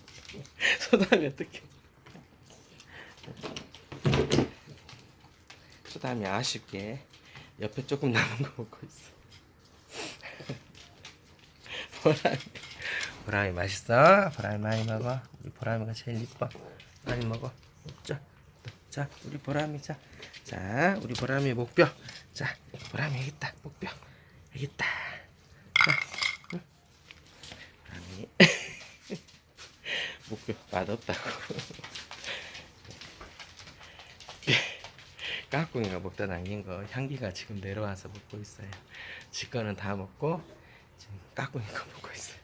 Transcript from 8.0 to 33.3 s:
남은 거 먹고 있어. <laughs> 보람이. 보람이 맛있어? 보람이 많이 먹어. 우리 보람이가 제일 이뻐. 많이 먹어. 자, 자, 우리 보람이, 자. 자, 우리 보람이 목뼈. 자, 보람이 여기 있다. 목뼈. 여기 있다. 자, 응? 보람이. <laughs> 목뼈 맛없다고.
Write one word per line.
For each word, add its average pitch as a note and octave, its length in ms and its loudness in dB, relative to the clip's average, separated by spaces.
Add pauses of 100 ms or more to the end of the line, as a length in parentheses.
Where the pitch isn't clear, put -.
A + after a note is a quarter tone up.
남은 A2+ 320 4
거 B2 200 -6
먹고 - 220 -16
있어. - 260 -16 (3000)
<laughs> - 20 4
보람이. D3 360 6 (880)
보람이 G2+ 280 4
맛있어? B2+ 840 10
보람이 G#2 240 0
많이 A2 240 2
먹어. A#2+ 360 0 (220)
우리 - 100 -10
보람이가 A2+ 420 -2
제일 A#2 280 -4
이뻐. - 260 -4 (580)
많이 B2 200 0
먹어. A#2 260 -2 (520)
자, - 160 -4 (680)
자, C#3 200 -2 (160)
우리 C#3 120 -8
보람이, D3 440 0
자. D3 160 -6 (460)
자, B2+ 580 2
우리 A2+ 140 -4
보람이 C3 380 2
목뼈. B2 360 6 (440)
자, - 220 -2 (360)
보람이 C#3+ 260 0
여기 C3 100 -2
있다. - 260 -6 (100)
목뼈. - 260 -10 (640)
여기 C3+ 120 -6
있다. - 200 -2 (880)
자, - 180 8 (600)
응? - 80 -4 (1300)
보람이. F#2 400 -10 (100)
<laughs> - 840 6 (1080)
목뼈 A2 240 -4 (180)
맛없다고. F#2+ 580 -2 (3250)